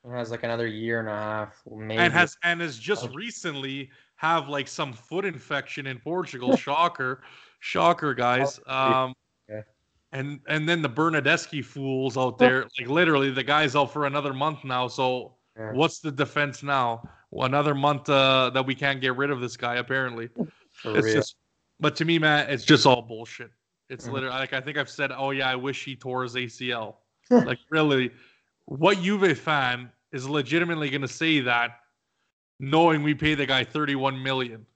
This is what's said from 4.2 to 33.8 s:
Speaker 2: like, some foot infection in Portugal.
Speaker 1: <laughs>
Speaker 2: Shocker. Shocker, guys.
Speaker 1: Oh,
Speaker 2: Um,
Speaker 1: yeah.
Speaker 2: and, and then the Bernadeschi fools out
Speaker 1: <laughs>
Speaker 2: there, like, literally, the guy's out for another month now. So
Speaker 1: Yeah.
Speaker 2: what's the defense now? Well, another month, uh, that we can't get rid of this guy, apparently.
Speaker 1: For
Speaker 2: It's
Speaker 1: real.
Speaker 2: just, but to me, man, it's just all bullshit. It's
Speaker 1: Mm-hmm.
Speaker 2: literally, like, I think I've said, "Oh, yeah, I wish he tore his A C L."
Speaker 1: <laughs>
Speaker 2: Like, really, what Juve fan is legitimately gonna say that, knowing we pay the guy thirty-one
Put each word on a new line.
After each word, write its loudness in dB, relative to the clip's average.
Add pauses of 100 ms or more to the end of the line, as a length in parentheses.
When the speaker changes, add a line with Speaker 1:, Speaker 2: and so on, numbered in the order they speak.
Speaker 2:
like, -4
some -6
foot -6
infection -6
in -8
Portugal. 0
Speaker 1:
<laughs> -2
Speaker 2:
Shocker. -2 (380)
Shocker, 2
guys. 2
Speaker 1:
Oh, -8 (200)
Speaker 2:
Um, 0 (340)
Speaker 1:
yeah. -10 (500)
Speaker 2:
and, -8
and -2
then 2
the 0
Bernadeschi 0
fools -4
out 0
Speaker 1:
<laughs> -20
Speaker 2:
there, 6 (160)
like, -8
literally, 4
the -4
guy's 2
out 2
for -2
another -2
month -4
now. -2
So -2 (220)
Speaker 1:
Yeah. -8
Speaker 2:
what's 2
the -6
defense -2
now? -2 (220)
Well, -2
another 2
month, 0
uh, 4
that 2
we -4
can't -2
get 0
rid 0
of -2
this -6
guy, -4
apparently. -4 (440)
Speaker 1:
For -4
Speaker 2:
It's 4
Speaker 1:
real. 2
Speaker 2:
just, 0 (440)
but 0
to -2
me, 2
man, 2
it's -4
just 8
all 6
bullshit. -14 (360)
It's -14
Speaker 1:
Mm-hmm. -6
Speaker 2:
literally, -4
like, -4
I -2
think -6
I've -2
said, -4
"Oh, -4
yeah, 0
I 0
wish -4
he -10
tore -4
his -8
A -4
C -8
L." -8 (140)
Speaker 1:
<laughs> -20
Speaker 2:
Like, 4 (100)
really, 4 (540)
what 2
Juve 2
fan -2 (220)
is -8
legitimately 0
gonna -2
say 2
that, 0 (800)
knowing 4
we 2
pay 2
the 0
guy 2
thirty-one -2